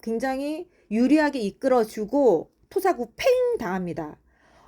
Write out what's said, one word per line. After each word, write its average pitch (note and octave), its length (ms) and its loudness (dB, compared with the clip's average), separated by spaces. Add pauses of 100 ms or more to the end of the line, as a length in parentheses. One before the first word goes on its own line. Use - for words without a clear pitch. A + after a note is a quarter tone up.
굉장히 C4+ 640 -6 (220)
유리하게 C#4 500 2
이끌어주고 A3 1120 0 (180)
토사구 E4+ 460 -2
팽 B4 440 0
당합니다. F3 580 -6 (500)